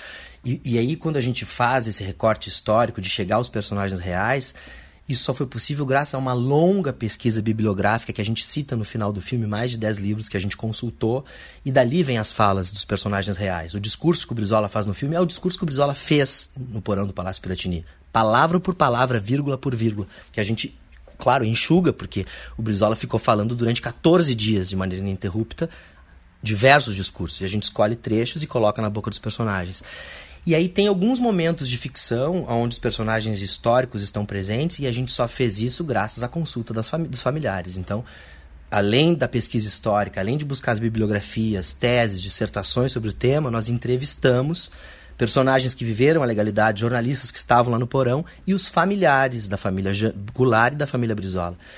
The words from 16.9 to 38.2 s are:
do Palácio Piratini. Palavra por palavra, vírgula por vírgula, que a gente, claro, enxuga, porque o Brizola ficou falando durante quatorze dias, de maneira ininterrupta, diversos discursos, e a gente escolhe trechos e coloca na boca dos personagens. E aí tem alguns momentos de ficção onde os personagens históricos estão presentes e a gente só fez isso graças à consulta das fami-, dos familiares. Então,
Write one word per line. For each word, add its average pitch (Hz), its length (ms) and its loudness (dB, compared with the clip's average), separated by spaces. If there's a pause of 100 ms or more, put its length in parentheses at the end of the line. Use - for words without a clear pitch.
do 98 60 -6
Palácio 95 300 -6
Piratini. 90 420 -4 (300)
Palavra 120 440 4
por 180 160 -2
palavra, 127 460 2
vírgula 135 380 0
por 131 180 -2
vírgula, 107 320 0 (240)
que - 80 -6
a 107 40 2
gente, 107 300 -4 (440)
claro, 127 260 4
enxuga, 151 480 4
porque - 340 -4 (300)
o - 60 -6
Brizola 107 340 2
ficou 120 240 -2
falando 110 340 2
durante 117 280 0
quatorze 165 520 4
dias, 107 360 0
de 95 80 -2
maneira 92 260 -4
ininterrupta, 101 640 -4 (720)
diversos 113 540 4
discursos, 92 460 -6
e 95 40 -6
a 95 40 -4
gente 101 140 -2
escolhe 113 340 0
trechos 117 460 -2
e 151 40 -6
coloca 110 340 0
na 110 80 0
boca 104 200 -6
dos 101 100 -2
personagens. 98 640 -4 (600)
E 165 120 2
aí 170 120 4
tem 202 200 2
alguns 208 320 2
momentos 170 500 2
de 123 80 -2
ficção 139 720 0
onde 117 240 0
os - 60 -4
personagens 110 640 -2
históricos 117 580 0
estão 104 240 -4
presentes 107 540 -2
e 139 80 -2
a 123 40 0
gente 120 200 -2
só 120 160 0
fez 113 320 0
isso 127 240 -2
graças 113 400 -2
à 123 40 -4
consulta 139 460 -6
das 113 160 -2
fami-, 160 180 -4
dos 120 140 -8
familiares. 98 560 -2
Então, 101 260 -6 (680)